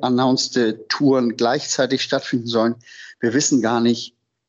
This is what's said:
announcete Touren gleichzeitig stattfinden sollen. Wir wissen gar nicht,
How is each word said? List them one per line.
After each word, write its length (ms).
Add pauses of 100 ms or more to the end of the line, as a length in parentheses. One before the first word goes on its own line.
announcete 880
Touren 480
gleichzeitig 680
stattfinden 440
sollen. 300 (440)
Wir 140
wissen 260
gar 200
nicht, 340 (340)